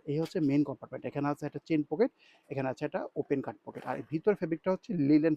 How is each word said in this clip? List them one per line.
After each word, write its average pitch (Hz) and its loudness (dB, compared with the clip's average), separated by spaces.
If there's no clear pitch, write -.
এই 151 -2
হচ্ছে 165 -2
মেইন 143 4
কম্পার্টমেন্ট, 127 -8
এখানে 143 -2
আছে 147 -4
একটা 143 -8
চেইন 156 0
পকেট, 180 0
এখানে 135 -2
আছে 131 -4
একটা - -4
ওপেন 139 -2
কাট 113 -8
পকেট। 117 -14
আর 127 -4
ভিতর 165 2
ফেব্রিকটা 170 -2
হচ্ছে 190 -6
লিনেন 151 4